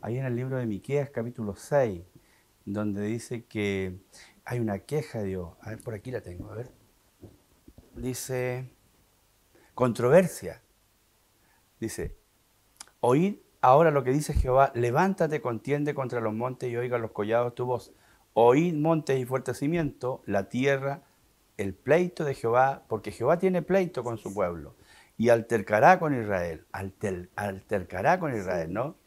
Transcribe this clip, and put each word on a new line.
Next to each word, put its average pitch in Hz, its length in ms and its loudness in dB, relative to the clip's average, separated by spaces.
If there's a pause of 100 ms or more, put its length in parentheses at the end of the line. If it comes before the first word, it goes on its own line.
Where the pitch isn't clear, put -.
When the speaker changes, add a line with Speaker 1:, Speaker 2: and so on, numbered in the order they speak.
Speaker 1:
ahí 113 180 -6
en 135 60 -6
el 123 100 -4
libro 131 220 -4
de 123 100 -4
Miqueas, 131 420 -4
capítulo 113 460 -8
seis, 113 480 0 (640)
donde 101 380 -4
dice 117 420 -6
que 98 540 -2 (440)
hay 123 160 -6
una 104 200 -2
queja 143 400 -6
de 104 60 -4
Dios. 92 360 -6
A - 100 -14
ver, 110 120 -14
por 117 100 -10
aquí 104 180 -12
la 113 100 -8
tengo, 92 300 -14
a 104 40 -14
ver. 123 160 -12 (1200)
Dice, 127 760 -6 (1000)
controversia. 151 880 2 (1160)
Dice, 98 360 -8 (840)
"Oíd 156 360 4 (240)
ahora 151 300 8
lo 143 120 0
que 127 80 0
dice 151 220 -2
Jehová, 135 420 4
levántate, 151 680 0
contiende 139 540 -2
contra 123 260 -4
los 110 120 -2
montes 123 380 -4
y 117 60 -4
oiga 123 200 -2
los 113 140 -4
collados 117 440 0
tu 123 100 -4
voz. 123 280 -6 (400)
Oíd 139 420 6
montes 151 440 2
y 123 60 -4
fuertes 127 320 -4
cimientos, 143 680 -4
la 98 240 -2
tierra, 139 540 -2 (540)
el 98 160 -4
pleito 175 520 2
de 135 100 -2
Jehová", 127 520 2
porque 107 240 -6
Jehová 139 280 2
tiene 185 220 2
pleito 180 420 0
con 117 140 -6
su 104 160 -10
pueblo, 87 420 -4 (420)
y 113 120 4
altercará 117 680 6
con 147 200 -2
Israel, 90 520 -4
alter-, 95 640 -6
altercará 101 840 -2
con 151 160 -4
Israel, 90 320 -4
Speaker 2:
Sí. 85 60 -8
Speaker 1:
¿no? 131 220 -6 (120)